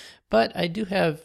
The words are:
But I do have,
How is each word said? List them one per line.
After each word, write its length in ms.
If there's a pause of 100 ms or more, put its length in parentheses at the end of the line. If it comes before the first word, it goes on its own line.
(280)
But 260
I 120
do 180
have, 400